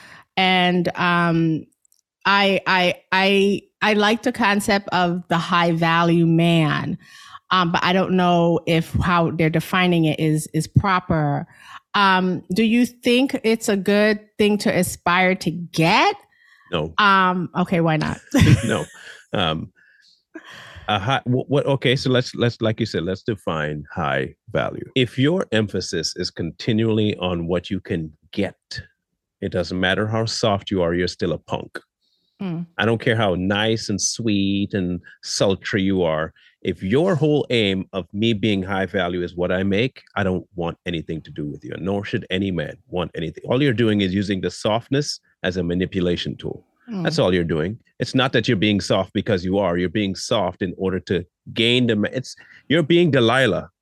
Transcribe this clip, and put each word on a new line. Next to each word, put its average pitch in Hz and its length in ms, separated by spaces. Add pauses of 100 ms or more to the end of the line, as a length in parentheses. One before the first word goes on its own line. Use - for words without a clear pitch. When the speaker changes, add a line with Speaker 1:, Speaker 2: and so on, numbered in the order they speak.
(360)
Speaker 1:
And, 180 520 (100)
um, 170 680 (640)
I, 196 360
I, 180 280 (160)
I, 196 520 (180)
I 214 140
like 208 280
the 247 100
concept 202 600
of 175 360
the 165 100
high 175 340
value 170 540
man, 165 720 (520)
um, 180 220
but - 100
I 180 120
don't 185 180
know 175 540
if 165 280
how 170 360
they're 160 180
defining 170 560
it 147 160
is, 156 320
is 156 160
proper. 160 760 (480)
Um, 185 480 (120)
do 220 100
you 240 200
think 247 600
it's 226 260
a 202 80
good 208 420 (160)
thing 208 220
to 214 120
aspire 180 680
to 185 140
get? 175 640 (540)
Speaker 2:
No. 82 280
Speaker 1:
Um, 190 580
okay, 175 240
why 160 160
not? 156 220 (240)
<laughs> - 240
Speaker 2:
No. 82 180 (480)
Um, 82 400 (1160)
a 104 100
high, 120 260
wh-, 123 260
what, 135 160
okay, 131 300
so 131 140
let's, 127 240
let's, 117 260
like 110 200
you 113 60
said, 85 180
let's 92 180
define 76 680
high 67 440 (160)
value. 62 340 (100)
If 127 240
your 160 340
emphasis 95 640
is 87 140
continually 107 840
on 87 300
what 87 240
you 92 100
can 82 320 (200)
get, 98 220 (840)
it 98 120
doesn't 90 280
matter 95 260
how 113 200
soft 104 440
you 92 120
are, 85 120
you're 90 140
still 85 240
a - 60
punk. - 400 (640)
Speaker 1:
Mm. 175 260 (120)
Speaker 2:
I - 80
don't 113 140
care 113 160
how 101 180
nice 104 540
and 98 120
sweet 101 720
and 90 280 (220)
sultry 101 600
you 95 220
are. 80 280 (300)
If 92 200
your 147 340
whole 151 340
aim 98 420
of 90 220
me 113 180
being 101 300
high 95 240
value 90 360
is 85 120
what 90 180
I 95 120
make, 101 380 (140)
I 101 60
don't 92 320
want 85 320
anything 82 360
to - 100
do 76 140
with - 180
you, - 140
nor 98 260
should 101 260
any 95 220
man 78 240 (120)
want 85 280
anything. 80 300
All 127 160
you're 139 100
doing 107 300
is 92 120
using 98 260
the 90 100
softness 117 720 (220)
as 92 140
a 92 80
manipulation 87 720
tool. - 280 (240)
Speaker 1:
Mm. 196 140
Speaker 2:
That's 160 160
all 95 160
you're 87 100
doing. 85 340 (200)
It's - 160
not - 200
that 113 120
you're 120 100
being 101 240
soft 95 320
because 95 320
you 92 140
are. 90 180
You're 90 120
being 95 260
soft 98 480
in 87 160
order 95 220
to 85 240 (280)
gain 120 360
the 110 80
ma-, 104 160
it's, - 240 (320)
you're 160 160
being 170 260
Delilah. 117 580 (140)